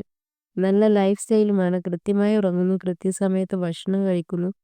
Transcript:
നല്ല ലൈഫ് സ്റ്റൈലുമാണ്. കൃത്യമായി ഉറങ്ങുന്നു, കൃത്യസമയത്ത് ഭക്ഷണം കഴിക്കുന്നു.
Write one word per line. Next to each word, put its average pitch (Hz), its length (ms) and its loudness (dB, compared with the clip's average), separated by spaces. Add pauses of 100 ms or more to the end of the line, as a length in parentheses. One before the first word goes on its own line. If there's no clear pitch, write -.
(560)
നല്ല 196 300 4
ലൈഫ് 202 340 2
സ്റ്റൈലുമാണ്. 196 600 2
കൃത്യമായി 202 560 0
ഉറങ്ങുന്നു, 185 380 0
കൃത്യസമയത്ത് 190 840 -2
ഭക്ഷണം 180 500 -4
കഴിക്കുന്നു. 180 440 -2 (120)